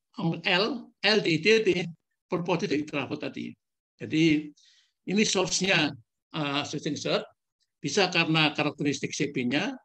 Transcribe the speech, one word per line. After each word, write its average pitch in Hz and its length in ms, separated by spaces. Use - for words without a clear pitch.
L, 208 560
L 208 220
D 175 40
I 160 140
T 190 60
T, 190 40
proporsi 175 400
dari 147 160
trafo 127 320
tadi. - 320
Jadi 151 480
ini 208 160
source-nya, 180 640
eh, 143 300
switching 147 320
set, 175 300
bisa 185 320
karena 156 400
karakteristik 143 580
C 143 220
P-nya, 143 400